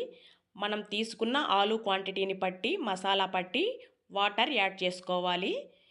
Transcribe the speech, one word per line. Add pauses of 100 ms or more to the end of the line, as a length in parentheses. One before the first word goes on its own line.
(560)
మనం
తీసుకున్న (140)
ఆలు
క్వాంటిటీని
బట్టి,
మసాలా
పట్టి (460)
వాటర్
యాడ్
చేసుకోవాలి. (380)